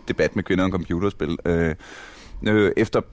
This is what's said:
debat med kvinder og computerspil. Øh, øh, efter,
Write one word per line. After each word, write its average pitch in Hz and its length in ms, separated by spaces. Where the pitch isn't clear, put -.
debat - 280
med 98 80
kvinder 92 220
og 95 60
computerspil. 87 720
Øh, 85 300
øh, 107 300
efter, 113 240